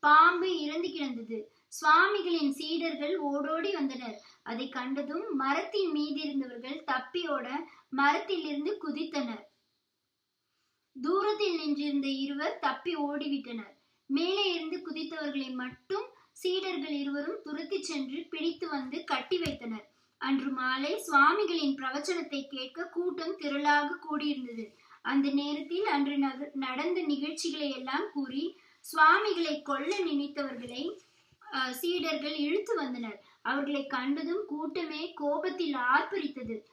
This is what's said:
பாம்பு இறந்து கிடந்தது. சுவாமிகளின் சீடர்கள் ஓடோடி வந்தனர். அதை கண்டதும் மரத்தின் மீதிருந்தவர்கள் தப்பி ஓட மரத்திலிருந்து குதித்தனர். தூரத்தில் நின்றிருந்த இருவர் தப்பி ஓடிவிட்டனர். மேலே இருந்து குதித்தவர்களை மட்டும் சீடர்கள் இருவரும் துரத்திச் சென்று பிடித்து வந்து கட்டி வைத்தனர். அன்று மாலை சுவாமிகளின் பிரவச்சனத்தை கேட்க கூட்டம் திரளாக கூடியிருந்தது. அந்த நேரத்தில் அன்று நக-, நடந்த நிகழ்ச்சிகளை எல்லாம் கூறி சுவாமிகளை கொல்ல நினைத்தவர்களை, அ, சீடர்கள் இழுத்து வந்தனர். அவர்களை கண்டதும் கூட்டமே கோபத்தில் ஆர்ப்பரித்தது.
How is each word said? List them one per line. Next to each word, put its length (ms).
பாம்பு 460
இறந்து 320
கிடந்தது. 460
சுவாமிகளின் 880
சீடர்கள் 640
ஓடோடி 540
வந்தனர். 460
அதை 260
கண்டதும் 560
மரத்தின் 560
மீதிருந்தவர்கள் 920
தப்பி 440
ஓட 200
மரத்திலிருந்து 880
குதித்தனர். 640
தூரத்தில் 600
நின்றிருந்த 520
இருவர் 500
தப்பி 380
ஓடிவிட்டனர். 760
மேலே 440
இருந்து 240
குதித்தவர்களை 760
மட்டும் 540
சீடர்கள் 680
இருவரும் 440
துரத்திச் 460
சென்று 300
பிடித்து 400
வந்து 340
கட்டி 340
வைத்தனர். 480
அன்று 300
மாலை 480
சுவாமிகளின் 760
பிரவச்சனத்தை 720
கேட்க 400
கூட்டம் 500
திரளாக 640
கூடியிருந்தது. 640
அந்த 240
நேரத்தில் 560
அன்று 320
நக-, 360
நடந்த 480
நிகழ்ச்சிகளை 720
எல்லாம் 400
கூறி 320
சுவாமிகளை 760
கொல்ல 380
நினைத்தவர்களை, 840
அ, 320
சீடர்கள் 640
இழுத்து 400
வந்தனர். 420
அவர்களை 460
கண்டதும் 580
கூட்டமே 560
கோபத்தில் 640
ஆர்ப்பரித்தது. 680